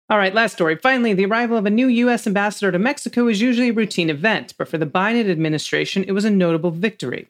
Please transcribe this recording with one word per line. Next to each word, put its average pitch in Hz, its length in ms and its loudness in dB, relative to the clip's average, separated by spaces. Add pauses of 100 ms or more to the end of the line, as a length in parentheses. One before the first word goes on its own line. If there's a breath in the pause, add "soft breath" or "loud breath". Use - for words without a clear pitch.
All 220 80 2
right, 190 160 2
last 226 200 0
story. 160 240 0
Finally, 240 380 2
the 196 120 2
arrival 226 300 0
of 202 100 0
a 208 40 0
new 247 180 2
U 240 200 2
S 233 160 0
ambassador 202 460 0
to 175 80 2
Mexico 240 480 0
is 214 140 2
usually 240 300 2
a - 20 0
routine 196 360 0
event, 160 480 -2
but 160 120 -6
for 165 100 -4
the 160 80 -2
Biden 208 420 0
administration, 156 760 -2
it 196 80 -4
was 202 120 0
a 220 60 2
notable 170 400 2
victory. 160 600 -6